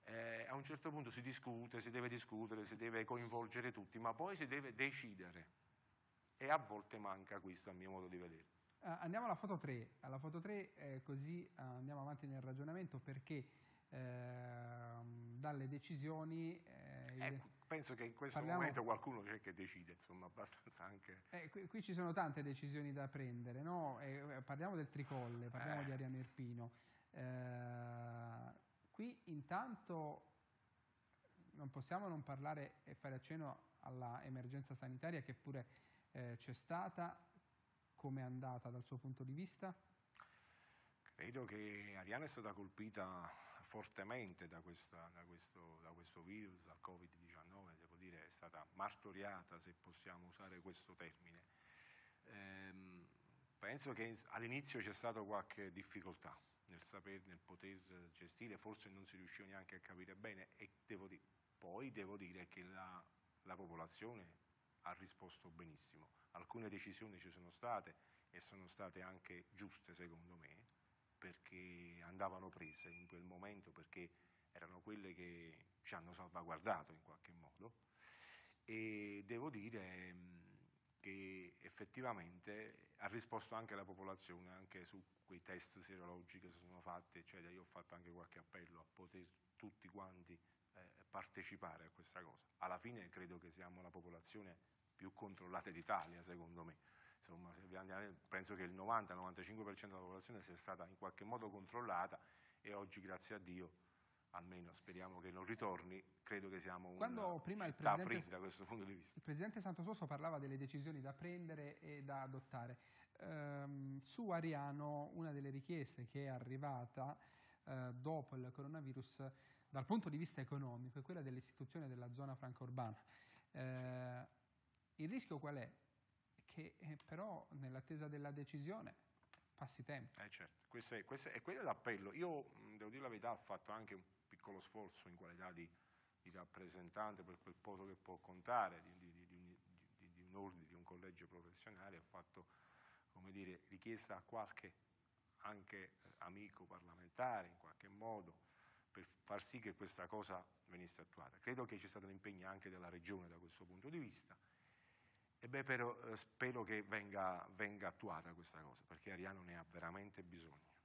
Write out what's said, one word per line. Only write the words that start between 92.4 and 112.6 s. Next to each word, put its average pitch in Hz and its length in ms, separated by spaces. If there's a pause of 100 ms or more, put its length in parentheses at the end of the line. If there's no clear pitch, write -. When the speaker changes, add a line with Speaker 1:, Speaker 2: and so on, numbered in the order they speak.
Speaker 1:
Alla 90 200
fine 117 300
credo 90 280
che 85 140
siamo 87 320
la 85 80
popolazione 87 640 (380)
più 95 160
controllata 92 600
d'Italia, 85 500
secondo 85 420
me. 82 140 (400)
Insomma, 87 360
se 92 140
vi 92 80
andiamo, 95 400 (120)
penso 95 280
che 92 80
il 87 80
novanta 98 420
novantacinque 104 520
per 98 100
cento 98 200
della 92 100
popolazione 92 360
sia 87 140
stata 87 300
in 92 100
qualche 95 300
modo 113 240
controllata 95 720 (400)
e 104 120
oggi, 98 280
grazie 95 340
a - 40
Dio, 90 320 (600)
almeno 90 420
speriamo 92 460
che 90 120
non 92 140
ritorni, 95 580 (180)
credo 98 280
che 95 100
siamo 90 360
Speaker 2:
Quando 214 320
Speaker 1:
una 170 120
Speaker 2:
prima 190 260
il 151 80
Speaker 1:
città - 200
Speaker 2:
presidente 185 300
Speaker 1:
free 92 120
da 90 40
questo 95 260
punto 107 180
di 98 100
vista. 85 220
Speaker 2:
il 143 60
presidente 185 400
Santososo 180 440
parlava 147 320
delle 139 200
decisioni 143 440
da 135 120
prendere 160 640
e 147 240
da 139 180
adottare, 131 560 (420)